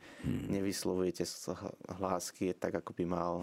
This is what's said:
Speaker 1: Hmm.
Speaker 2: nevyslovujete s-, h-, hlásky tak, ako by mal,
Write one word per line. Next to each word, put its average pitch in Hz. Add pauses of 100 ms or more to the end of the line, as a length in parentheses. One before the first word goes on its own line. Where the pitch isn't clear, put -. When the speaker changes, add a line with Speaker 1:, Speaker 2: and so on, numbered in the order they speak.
(200)
Speaker 1:
Hmm. 98
Speaker 2:
nevyslovujete 92
s-, -
h-, 92 (240)
hlásky 92
tak, 92
ako -
by 90
mal, 87 (100)